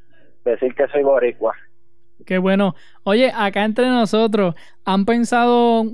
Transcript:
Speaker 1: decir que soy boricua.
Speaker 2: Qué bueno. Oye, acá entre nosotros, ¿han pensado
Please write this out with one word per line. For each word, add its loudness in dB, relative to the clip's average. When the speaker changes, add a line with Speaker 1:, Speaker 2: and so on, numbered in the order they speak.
Speaker 1:
decir -2
que 0
soy -2
boricua. 0
Speaker 2:
Qué -2
bueno. 0
Oye, 2
acá -2
entre 0
nosotros, 2
¿han 0
pensado 2